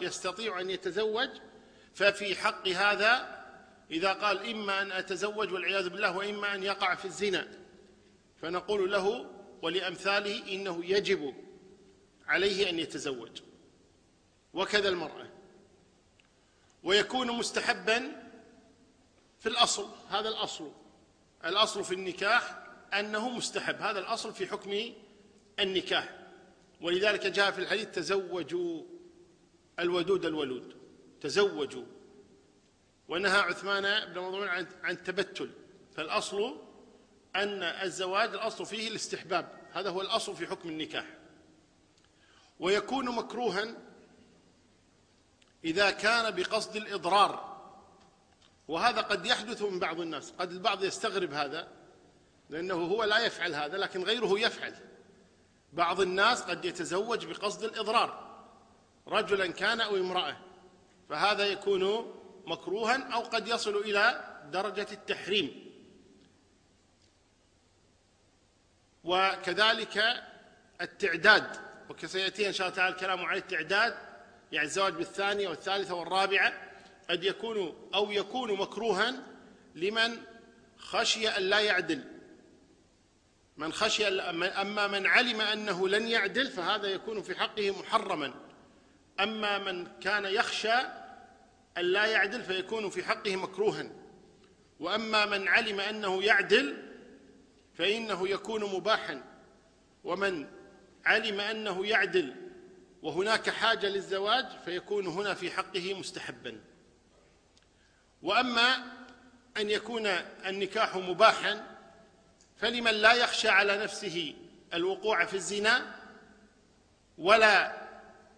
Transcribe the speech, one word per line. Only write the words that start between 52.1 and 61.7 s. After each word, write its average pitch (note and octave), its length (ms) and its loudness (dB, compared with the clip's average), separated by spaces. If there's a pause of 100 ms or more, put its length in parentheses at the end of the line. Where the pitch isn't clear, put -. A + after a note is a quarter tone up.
لأنه F3 240 -4
هو F3 300 0
لا G#3+ 140 4
يفعل F3 360 0
هذا D3 240 -4
لكن F#3 240 -2
غيره G#3 380 2
يفعل. G3+ 340 -2 (1000)
بعض F3 280 2
الناس G3 420 4
قد E3+ 220 -4
يتزوج F3+ 640 -2
بقصد G3 380 -6
الإضرار، A3 760 0 (680)
رجلا G3 400 2
كان G3+ 340 0
أو G#3 160 0
امرأة، F3+ 400 -2 (720)
فهذا G3 380 2
يكون G3+ 680 0 (320)